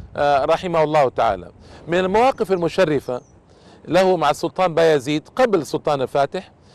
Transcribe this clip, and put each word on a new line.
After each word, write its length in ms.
آه، 300
رحمه 380
الله 260
تعالى. 420
من 100
المواقف 540
المشرفة 680
له 300
مع 120
السلطان 440
بايزيد 640
قبل 260
السلطان 400
الفاتح، 500